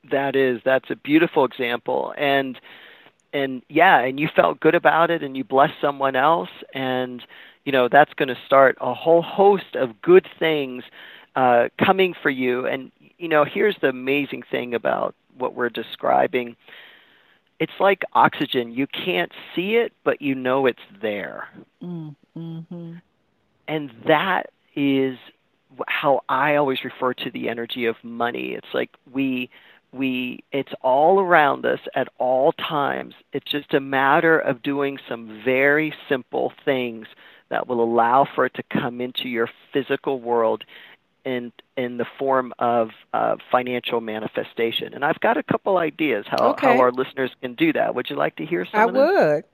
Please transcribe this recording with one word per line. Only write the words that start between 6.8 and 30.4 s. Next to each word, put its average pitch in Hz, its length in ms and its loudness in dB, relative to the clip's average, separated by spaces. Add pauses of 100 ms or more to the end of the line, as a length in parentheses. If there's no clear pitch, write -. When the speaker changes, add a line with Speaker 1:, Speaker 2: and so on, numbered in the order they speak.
Speaker 1:
you 139 60 -4
know, 127 160 4
that's 139 260 4
gonna 127 320 -4
start 135 360 6
a 123 120 -4
whole 165 280 4
host 196 540 2
of 117 260 -4
good 185 260 6 (120)
things, 139 440 -2 (520)
uh, 120 420 4
coming 190 360 4
for - 160 -2
you. 127 380 -2
And, 131 240 -6 (260)
you 175 120 -10
know, 151 160 4
here's 202 340 0
the 143 100 2
amazing 131 540 -2
thing 123 320 -6
about - 400 -2 (220)
what 127 180 -6
we're 123 140 -2
describing. 123 840 -2 (1040)
It's - 200 -6
like 190 240 2 (100)
oxygen. 123 600 2
You 131 140 -2
can't 175 440 -4 (240)
see 196 200 -2
it, 233 180 0 (100)
but 135 180 -2
you 139 140 -2
know 131 300 0
it's 117 160 0 (200)
there. 101 480 -8 (320)
Speaker 2:
Mm, 165 340 -10 (200)
mm-hmm. 165 640 -12 (680)
Speaker 1:
And 147 240 -6 (140)
that 160 460 0 (240)
is 135 420 0 (600)
wh-, - 100 -8
how 139 420 0
I 139 260 0
always 139 280 0
refer 123 320 -4
to - 160 -10
the 123 180 -8
energy 117 360 -6
of 113 180 -2
money. 117 500 -6
It's - 200 -14
like 127 180 -4 (200)
we, 127 380 -4 (420)
we, 127 600 -6